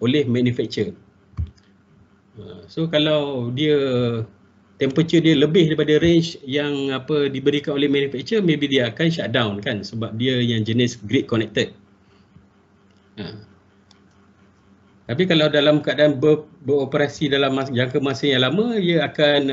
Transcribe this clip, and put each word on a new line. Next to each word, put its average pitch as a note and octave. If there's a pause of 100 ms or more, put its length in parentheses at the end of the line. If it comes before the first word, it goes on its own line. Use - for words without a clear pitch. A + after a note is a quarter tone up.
oleh C3
manufacturer. A#2+ (1400)
Uh, -
so D#3+
kalau C#3+
dia D3+ (1040)
temperature D#3
dia D#3
lebih D#3
daripada D3+
range E3
yang C#3
apa C#3
diberikan C#3
oleh C#3
manufacturer, C#3
maybe D#3+
dia B2+
akan D#3+
shut D#3+
down, G#2+
kan, G#2
sebab A2
dia B2+
yang A2+
jenis A#2+
grid B2
connected. A2+ (1500)
Ha. F2+ (1700)
Tapi D#3+
kalau D3+
dalam D3
keadaan D3
ber-, D3+ (160)
beroperasi C#3+
dalam C#3
mas-, C3+
jangka B2+
masa C#3
yang B2+
lama, G#3+
ia E3+
akan, D3 (120)